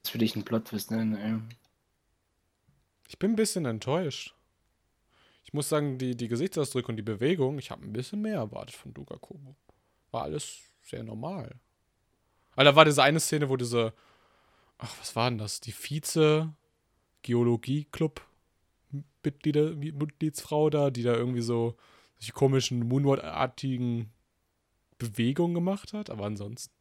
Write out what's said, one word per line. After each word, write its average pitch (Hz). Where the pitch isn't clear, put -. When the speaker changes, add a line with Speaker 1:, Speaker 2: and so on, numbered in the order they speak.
Speaker 1:
Das -
ist -
für 117
dich 110
ein 104
Plot-Twist, 110
ne? 110
Speaker 2:
Ich -
bin 202
ein 214
bisschen 208
enttäuscht. 131
Ich -
muss 147
sagen, 147
die, 127
die 120
Gesichtsausdrücke 127
und 113
die 110
Bewegung, 131
ich -
hab -
ein 98
bisschen 127
mehr 220
erwartet -
von -
Dogakobo. -
War 117
alles -
sehr -
normal. 127
Aber 135
da 147
war 160
diese 143
eine 147
Szene, 147
wo 131
diese, 117
ach, -
was -
war 120
denn 113
das? 104
Die 107
Vize-Geologie-Club-Mitglieder-, -
Mitgliedsfrau 151
da, 143
die 120
da 120
irgendwie 120
so 117
solche -
komischen 131
Moonwalk-artigen 123
Bewegungen 135
gemacht 185
hat, 208
aber 104
ansonsten. 104